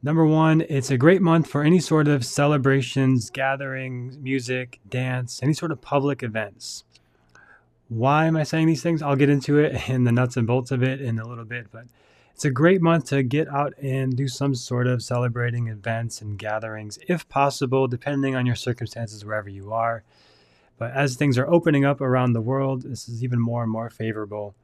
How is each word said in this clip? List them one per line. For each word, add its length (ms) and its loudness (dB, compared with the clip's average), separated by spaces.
Number 220 4
one, 460 4
it's 200 -2
a 60 2
great 240 6
month 260 4
for 160 -2
any 160 6
sort 300 2
of 160 2
celebrations, 1040 2
gatherings, 880 -6
music, 720 -4
dance, 540 -4
any 100 2
sort 180 -2
of 120 -8
public 400 -2
events. 600 -8
Why 360 2
am 100 2
I 100 0
saying 240 0
these 140 0
things? 200 -2
I'll 120 0
get 140 4
into 300 2
it 300 0
<laughs> 20 -
in 140 2
the 60 4
nuts 280 0
and 80 0
bolts 240 0
of 120 0
it 200 -2
in 160 -2
a 100 -10
little 160 -14
bit, 260 -12
but 140 -20
it's 120 -4
a 40 2
great 300 4
month 300 4
to 120 2
get 260 0
out 280 -2
and 400 -4
do 100 -2
some 280 -2
sort 320 -2
of 160 0
celebrating 680 -2
events 540 -8
and 160 -8
gatherings, 680 -8
if 220 -4
possible, 580 0
depending 480 -2
on 120 0
your 100 0
circumstances 680 -8
wherever 280 -6
you 200 -14
are. 320 -2
But 140 -6
as 220 0
things 220 2
are 100 2
opening 380 4
up 160 2
around 320 2
the 80 0
world, 440 -2
this 220 -12
is 160 -8
even 160 -2
more 240 -2
and 80 -2
more 200 -6
favorable 720 -8